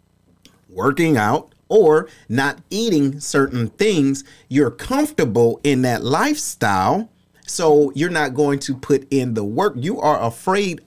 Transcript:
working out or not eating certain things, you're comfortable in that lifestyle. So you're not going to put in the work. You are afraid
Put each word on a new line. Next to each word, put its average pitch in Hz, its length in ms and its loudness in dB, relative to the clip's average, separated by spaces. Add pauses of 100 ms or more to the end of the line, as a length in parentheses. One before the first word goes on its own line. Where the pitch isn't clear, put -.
(680)
working 139 480 0
out 107 360 -2 (160)
or 170 400 4 (180)
not 139 320 -2 (100)
eating 160 500 0
certain 123 500 -2
things, 147 540 0 (260)
you're 139 220 2
comfortable 135 920 0
in 135 200 2
that 120 200 -2
lifestyle. 151 1080 0 (380)
So 147 480 4
you're 160 140 -2
not 151 240 -2
going 143 260 0
to 139 160 -6
put 196 360 -2
in 127 220 -2
the 107 100 -4
work. 127 340 -2
You 165 220 -6
are 143 220 0
afraid 185 640 -4